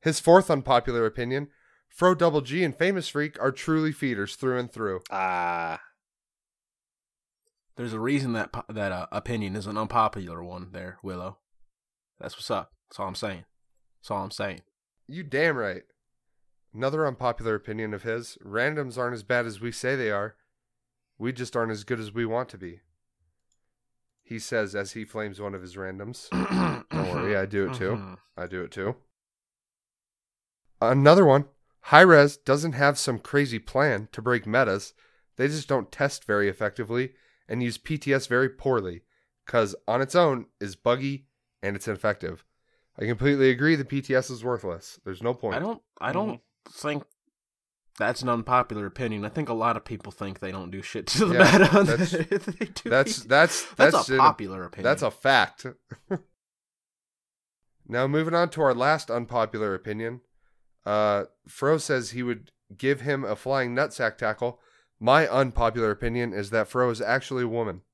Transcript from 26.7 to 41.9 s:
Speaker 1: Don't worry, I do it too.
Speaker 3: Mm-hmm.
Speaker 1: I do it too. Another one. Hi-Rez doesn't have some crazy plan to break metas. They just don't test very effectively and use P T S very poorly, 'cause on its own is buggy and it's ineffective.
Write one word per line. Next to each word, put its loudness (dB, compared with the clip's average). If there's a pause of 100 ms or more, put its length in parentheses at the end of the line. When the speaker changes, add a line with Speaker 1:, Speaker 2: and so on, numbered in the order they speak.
Speaker 1:
Don't -4
worry, -2
I -2
do -2
it -8
too. -4
Speaker 3:
Mm-hmm. -8 (240)
Speaker 1:
I -10
do -8
it -12
too. -6 (1900)
Another 8
one. 6 (380)
Hi-Rez 10
doesn't 0
have 2
some -2
crazy -2
plan -2
to -12
break 0
metas. 0 (440)
They 0
just -6
don't -2
test -4
very 2
effectively -4 (340)
and -4
use -4
P -6
T -2
S 0
very 2
poorly, -2 (440)
'cause 2 (140)
on 0
its -4
own 4 (120)
is -10
buggy -2 (360)
and -4
it's -10
ineffective. -4 (560)